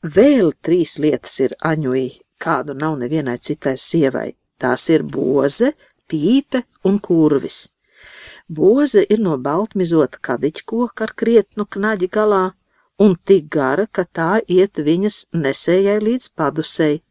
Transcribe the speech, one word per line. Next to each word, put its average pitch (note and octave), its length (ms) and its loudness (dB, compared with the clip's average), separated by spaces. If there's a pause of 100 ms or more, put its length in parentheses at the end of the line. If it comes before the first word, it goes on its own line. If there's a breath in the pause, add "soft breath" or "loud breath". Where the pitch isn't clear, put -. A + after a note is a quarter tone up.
Vēl G3 500 4
trīs E3 440 -2
lietas C#3+ 400 -2
ir C3 200 0
Aņui, C3+ 500 -2 (260)
kādu C#3+ 420 -4
nav D3+ 220 -4
nevienai B2+ 400 -4
citai C#3+ 400 -6
sievai. - 560 -2 (180)
Tās B2+ 360 -4
ir D#3 140 2
boze, C#3+ 720 -2 (380 soft breath)
pīpe A#3+ 520 0 (180)
un G3+ 200 0
kurvis. D3+ 640 0 (840 loud breath)
Boze G#3 580 4
ir A3 220 2
no D#3 140 0
baltmizota E3 840 0
kadiķkoka A3 880 -4
ar - 80 -14
krietnu G#3+ 480 2
knaģi G3+ 480 -4
galā G#3 320 2 (560)
un G3 160 4
tik E3+ 320 2
gara, D3 400 0
ka F3+ 160 -4
tā E3 260 -2 (140)
iet F#3 320 2
viņas E3+ 540 -2
nesējai F3 680 0
līdz A3+ 320 -4
padusei. D#3 680 -2 (100)